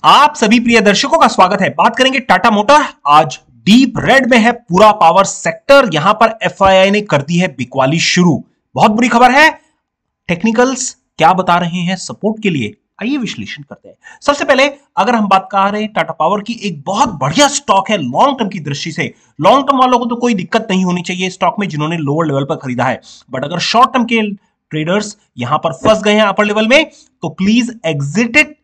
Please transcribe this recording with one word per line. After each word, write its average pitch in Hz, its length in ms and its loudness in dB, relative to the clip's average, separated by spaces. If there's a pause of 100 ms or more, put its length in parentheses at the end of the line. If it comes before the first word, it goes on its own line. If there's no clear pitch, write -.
आप 220 300 6
सभी 233 260 2
प्रिय 226 200 2
दर्शकों 262 380 2
का 285 80 4
स्वागत 190 340 2
है। 180 80 0
बात 214 280 0
करेंगे 262 240 0
टाटा 185 300 0
मोटर। 262 340 4 (220)
आज 151 320 2 (260)
डीप 240 340 4
रेड 233 320 2
में 254 80 4
है 226 140 2
पूरा 214 400 2
पावर 180 320 4
सेक्टर। 269 720 2
यहां 170 200 0
पर 226 280 0
एफ़आईआई 190 480 2
ने 208 100 0
कर 156 220 -2
दी 170 160 -2
है 180 100 0
बिकवाली 135 500 -2
शुरू। 170 460 0 (300)
बहुत 180 160 2
बुरी 233 180 0
खबर 240 220 4
है। 294 200 4 (760)
टेक्निकल्स 233 680 -2 (220)
क्या 160 140 2
बता 180 260 0
रहे 175 200 -4
हैं 180 180 -4
सपोर्ट 214 460 -8
के 202 80 0
लिए, 120 240 -6 (280)
आइए 262 140 -4
विश्लेषण 147 460 -10
करते - 260 -20
हैं। - 80 -20 (240)
सबसे 285 240 -2
पहले 277 240 2 (280)
अगर 214 180 0
हम 214 140 0
बात 190 240 2
कर 196 200 0
रहे 208 100 -6
हैं 214 100 -8
टाटा 165 200 -6
पावर 190 280 -2
की, 202 120 -10 (100)
एक 165 240 -8
बहुत 220 220 0
बढ़िया 147 400 0
स्टॉक 196 420 -2
है 214 60 0
लॉन्ग 196 420 0
टर्म 214 100 -2
की 185 120 -10
दृष्टि 143 320 -8
से। 147 200 -6 (280)
लॉन्ग 254 260 2
टर्म 269 120 -2
वालों 254 200 2
को 240 80 -4
तो 240 100 -4
कोई 240 180 0
दिक्कत 202 360 -4
नहीं 190 140 0
होनी 175 180 -2
चाहिए 185 280 -6
स्टॉक 180 280 -2
में, 202 100 -4
जिन्होंने 151 280 -4
लोअर 156 300 -2
लेवल 143 180 -2
पर 160 120 -6
खरीदा 123 280 -6
है, 127 160 -4 (340)
but 131 100 -6
अगर 170 140 -8
शॉर्ट 247 340 2
टर्म 254 120 0
के 226 260 -2
ट्रेडर्स 190 840 -6 (220)
यहां 123 200 -2
पर 156 140 -4
फंस 214 300 0
गए 208 120 0
हैं 214 80 2
अपर 208 220 0
लेवल 214 240 -2
में, 294 220 2 (320)
तो 170 60 -6
प्लीज 233 560 -2
एग्जिट 165 520 -2
इट 302 280 0